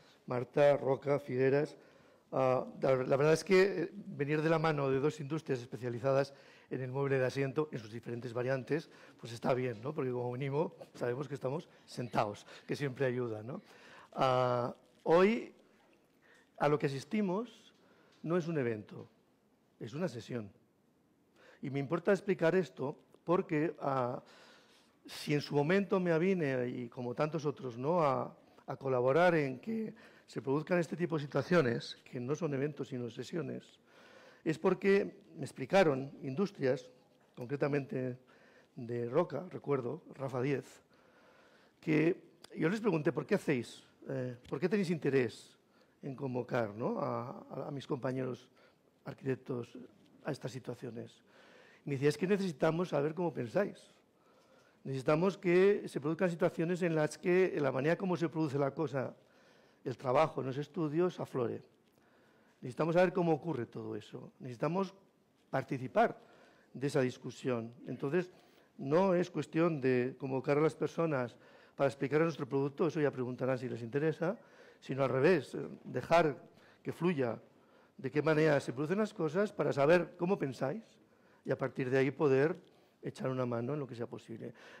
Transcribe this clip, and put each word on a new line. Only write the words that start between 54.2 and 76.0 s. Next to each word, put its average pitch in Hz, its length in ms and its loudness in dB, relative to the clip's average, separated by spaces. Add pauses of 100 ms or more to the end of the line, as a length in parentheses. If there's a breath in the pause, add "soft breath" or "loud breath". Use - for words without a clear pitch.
Necesitamos 151 540 2
que 190 500 4
se - 120 -4
produzcan 160 320 0
situaciones 170 500 0
en 165 140 2
las 151 240 0
que 180 400 4
la 135 120 2
manera 135 240 2
como 180 220 -2
se 160 120 0
produce 156 280 -2
la 139 140 2
cosa, 139 440 -4 (680 soft breath)
el 127 140 -6
trabajo 143 440 2
en 127 60 -4
los 131 100 -6
estudios, 160 640 -2
aflore". 113 440 -4 (1000 soft breath)
Necesitamos 156 340 -2
saber 180 180 6
cómo 175 200 2
ocurre 131 320 -4
todo 110 300 -10
eso. 123 440 -14
Necesitamos 156 540 -4 (560)
participar 135 680 0 (540 loud breath)
de 131 140 -4
esa 143 140 2
discusión. 123 720 -4 (140)
Entonces, 151 440 -2 (460 soft breath)
no 170 360 2
es 175 180 2
cuestión 160 480 0
de 127 380 2
convocar 135 400 0
a 147 40 4
las 156 140 2
personas 147 600 -2 (400 loud breath)
para 139 120 2
explicar 139 340 0
nuestro 160 260 0
producto, 139 400 0
eso 151 120 -2
ya 139 120 4
preguntarán 127 460 -2
si 120 120 -6
les 117 120 -6
interesa, 156 560 -2 (420 loud breath)
sino 139 240 -2
al 127 60 2
revés, 131 460 4
eh, - 120 -6 (160)
dejar 147 580 2 (400 loud breath)